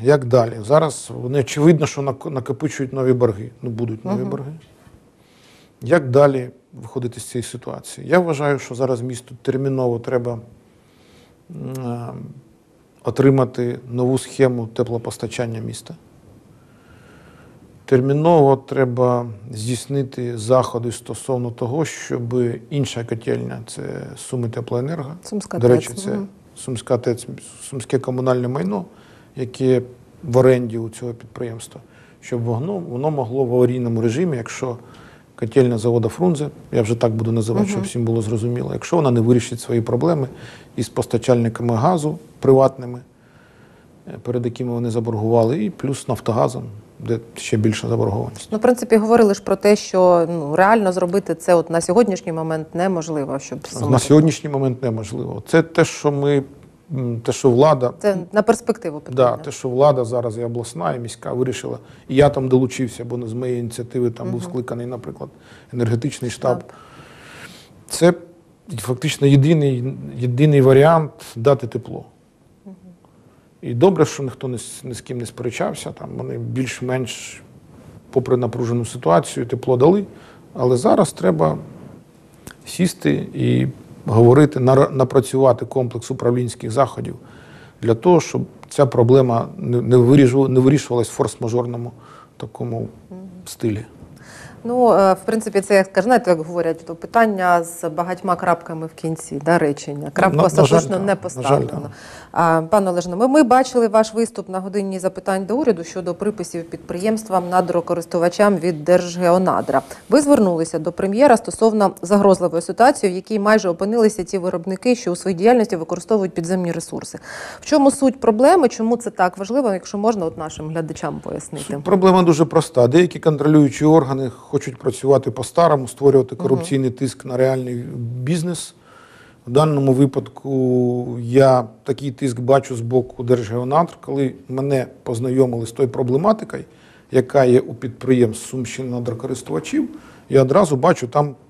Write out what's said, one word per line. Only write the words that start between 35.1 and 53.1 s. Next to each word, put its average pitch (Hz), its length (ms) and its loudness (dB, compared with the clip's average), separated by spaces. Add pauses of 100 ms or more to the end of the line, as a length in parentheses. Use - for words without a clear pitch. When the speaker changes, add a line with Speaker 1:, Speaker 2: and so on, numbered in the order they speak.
Speaker 1:
котельня 120 420 2
заводу 117 300 0
Фрунзе, 151 400 -2 (240)
я 123 100 0
вже 110 120 0
так 117 180 0
буду 113 200 -2
називати, 117 340 0
щоб 196 120 -4
Speaker 2:
Мгм. 196 80 -4
Speaker 1:
всім 123 180 -4
було 113 180 0
зрозуміло, 120 500 -4
якщо - 240 -4
вона 151 140 2
не 120 100 4
вирішить 117 400 2
свої 120 200 -2
проблеми 127 480 -2 (480)
із 123 120 -4
постачальниками 117 840 0
газу 151 440 0 (220)
приватними, 131 600 2 (1080)
е, - 20 -18 (120)
перед 120 220 -4
якими 120 280 -6
вони 120 180 -4
заборгували, 113 760 0
і 202 60 -2
плюс 135 380 -8
«Нафтогазом», 123 540 -2 (380)
де 117 180 -4 (180)
ще - 200 -4
більша 110 320 0
заборгованість. 113 640 -4
Speaker 2:
Ну, 214 60 -4
в - 20 -4
принципі, 240 360 2
говорили 220 380 4
ж - 80 -8
про 196 140 -2
те, 208 200 4
що, 180 520 4
ну, 156 280 -4
реально 196 360 4
зробити 180 420 -2
це 180 200 2
от 165 160 2
на 165 100 0
сьогоднішній 185 520 0
момент 160 420 -6
неможливо, 160 640 -4